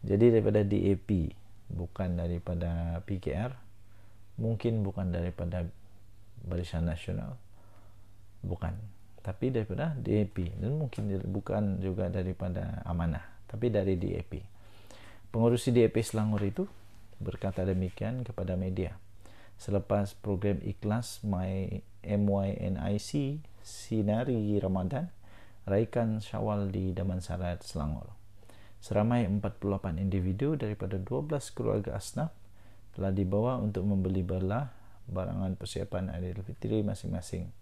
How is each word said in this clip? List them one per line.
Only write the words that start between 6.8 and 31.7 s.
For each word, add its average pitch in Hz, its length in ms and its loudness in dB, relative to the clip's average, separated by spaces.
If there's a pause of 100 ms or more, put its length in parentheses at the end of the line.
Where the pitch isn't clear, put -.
Nasional, 95 480 -4 (1040)
bukan. 90 340 -2 (460)
Tapi 123 320 -2
daripada 123 480 0
D 104 180 4
A 104 60 6
P, 92 320 -2
dan 120 240 0
mungkin 110 320 -2
di-, 95 80 0
bukan 95 640 0
juga 92 240 0
daripada 92 800 -2
Amanah, 85 560 0
tapi 113 240 0
dari 95 320 4
D 90 160 0
A - 80 -2
P. - 160 -6 (880)
Pengurusi 117 400 6
D 120 160 10
A 107 80 6
P 113 80 4
Selangor 107 420 2
itu 101 220 0 (560)
berkata - 420 -2
demikian 98 600 0
kepada 95 320 -2
media 92 400 0 (640)
selepas 101 560 2
program 101 480 2
Ikhlas 107 560 -2
My 95 640 0 (160)
M 101 240 2
Y 98 320 4
N 95 240 0
I 101 160 0
C 143 400 0 (240)
Sinari 110 960 2
Ramadan, 95 560 0 (560)
Raikan 110 560 2
Syawal 104 480 0
di 95 240 0
Damansara, 90 640 -2
Selangor. - 560 -4 (640)
Seramai 110 480 4
empat 101 320 0
puluh 98 160 2
lapan 90 240 -2
individu 98 560 2
daripada 104 400 -2
dua 98 240 -2
belas 151 320 -2
keluarga 104 480 0